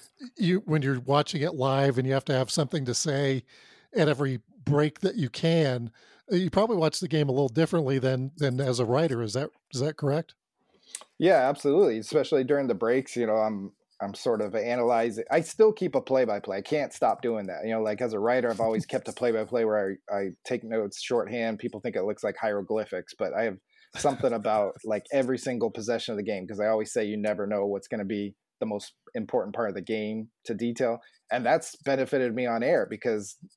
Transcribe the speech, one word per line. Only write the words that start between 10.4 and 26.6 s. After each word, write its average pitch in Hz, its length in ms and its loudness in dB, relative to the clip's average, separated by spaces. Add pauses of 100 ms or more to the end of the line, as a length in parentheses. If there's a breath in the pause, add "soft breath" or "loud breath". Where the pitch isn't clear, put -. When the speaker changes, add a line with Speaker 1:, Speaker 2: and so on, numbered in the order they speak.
Speaker 2:
Yeah, 147 300 6
absolutely. 143 480 4
Especially 135 460 0
during 139 240 2
the 120 80 2
breaks, 120 400 0
you 120 100 0
know, 110 120 2
I'm, 107 340 -2 (300)
I'm 101 120 -6
sort 113 280 0
of 101 140 -4
analyzing. 117 760 0
I 165 100 4
still 214 320 4
keep 170 220 -2
a 127 60 2
play-by-play. 110 560 0
I 104 40 -6
can't 143 320 -2
stop 113 300 0
doing 110 240 -2
that. 87 180 -8
You 113 60 -2
know, 113 100 0
like, 107 200 -2
as 117 120 -2
a 101 60 -2
writer, 120 300 2
I've 110 120 -2
always 113 240 0
kept - 220 -4
a 113 60 -8
play-by-play 113 520 0
where 101 320 0 (140)
I, 104 40 -2
I 98 140 -2 (160)
take 120 180 -4
notes 110 380 -4
shorthand. 113 560 -2
People 107 220 -8
think 107 160 -6
it 95 80 -2
looks 101 200 -4
like 101 140 -2
hieroglyphics, 104 800 -4
but 87 160 -4
I 110 120 0
have 95 120 -4 (380 soft breath)
something 135 360 0
about, 107 480 0
Speaker 1:
<laughs> - 60 -14
Speaker 2:
like, 107 260 -2
every 131 280 0
single 117 320 -2
possession 113 400 -4
of 104 60 -4
the 101 60 -4
game, 98 240 -6
'cause 101 120 -8
I 104 80 2